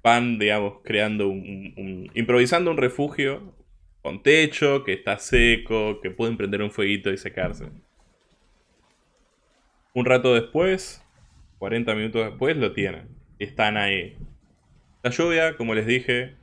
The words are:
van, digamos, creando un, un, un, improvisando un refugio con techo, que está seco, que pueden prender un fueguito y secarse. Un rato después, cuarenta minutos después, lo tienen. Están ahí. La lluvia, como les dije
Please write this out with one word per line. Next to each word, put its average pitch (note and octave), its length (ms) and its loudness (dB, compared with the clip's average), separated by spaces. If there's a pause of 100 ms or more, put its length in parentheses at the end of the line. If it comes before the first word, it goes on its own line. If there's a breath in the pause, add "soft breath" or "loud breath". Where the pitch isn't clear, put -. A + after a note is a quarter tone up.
van, A#2+ 340 4
digamos, G#2 460 0
creando G#2 440 0
un, F#2+ 120 -2
un, G2 340 -12 (120)
un, F#2 280 -12
improvisando B2 580 2
un D3+ 60 -2
refugio C#3 760 -2 (500)
con G2 200 -10
techo, D3 600 4
que F#2+ 100 -4
está G2+ 240 -4
seco, A2 840 2
que - 100 -6
pueden A2+ 260 -2
prender G2+ 240 -2
un G2+ 100 -4
fueguito G2+ 400 -2
y F#2+ 60 -4
secarse. - 520 -8 (2250)
Un B2 120 -2
rato B2+ 300 6
después, F3+ 680 -2 (540)
cuarenta A2 380 -2
minutos A2 340 -2
después, C#3+ 260 -2
lo A2+ 180 -2
tienen. F#2+ 360 -6 (300)
Están G#2+ 360 -2
ahí. G2 400 -2 (840)
La B2 80 -2
lluvia, D#3+ 480 0
como A#2 160 -4
les G#2+ 140 0
dije B2+ 560 -2